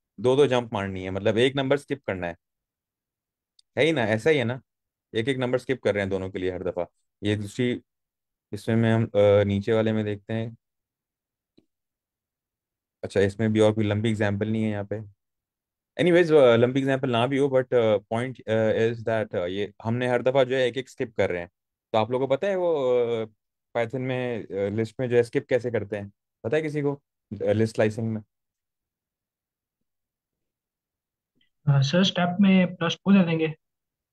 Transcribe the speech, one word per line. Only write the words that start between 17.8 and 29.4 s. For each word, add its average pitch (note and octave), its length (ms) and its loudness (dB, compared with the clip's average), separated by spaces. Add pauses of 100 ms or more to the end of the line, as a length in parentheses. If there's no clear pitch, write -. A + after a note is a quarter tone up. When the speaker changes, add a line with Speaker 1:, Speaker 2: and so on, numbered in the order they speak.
Speaker 1:
point, A#2 520 -6
अ, A2 240 0
is A2+ 280 0
that, A2 340 -4
अ, F#2 120 -2
ये G2 260 -6 (120)
हमने B2 240 -2
हर B2 140 0
दफ़ा C3 220 2
जो B2 120 -2
है C3+ 60 0
एक A#2+ 140 -2
एक B2+ 120 -8
skip - 280 -8
कर F#2+ 140 0
रहे F2 100 -4
हैं। E2+ 100 -12 (420)
तो A2 60 2
आप A2 120 0
लोगों B2+ 180 -2
को C3+ 80 2
पता G3 100 -4
है G3 100 -2
वो, F3 180 0 (140)
अ, A#2 360 0 (520)
Python A#2 240 -4
में, B2+ 440 -6
अ, G2 240 -4
list A2 320 -4
में C3 100 -4
जो A#2+ 60 2
है A#2+ 60 6
skip A#2 260 -4
कैसे B2 220 -2
करते G#2+ 260 -6
हैं? G2+ 160 -12 (320)
पता A#2 120 -2
है D#3+ 60 0
किसी D3+ 200 -6
को, C#3+ 200 -4 (400)
अ, - 20 -6
लिस्ट G#2+ 300 0
स्लाइसिंग A2+ 340 -2
में? A2 120 -6 (3500)